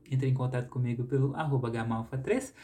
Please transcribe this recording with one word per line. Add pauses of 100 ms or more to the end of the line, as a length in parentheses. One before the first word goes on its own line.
(120)
entre
em
contato
comigo
pelo
arroba
gamalfa
três. (100)